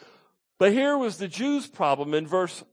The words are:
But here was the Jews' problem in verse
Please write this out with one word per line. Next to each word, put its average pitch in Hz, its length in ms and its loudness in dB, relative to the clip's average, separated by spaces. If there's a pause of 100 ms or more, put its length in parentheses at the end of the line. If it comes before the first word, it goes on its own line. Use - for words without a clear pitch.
(580)
But 196 140 6
here 277 260 2
was 220 200 -2
the 190 100 -6
Jews' 262 400 -4
problem 143 460 -2
in 156 120 0
verse 180 480 -2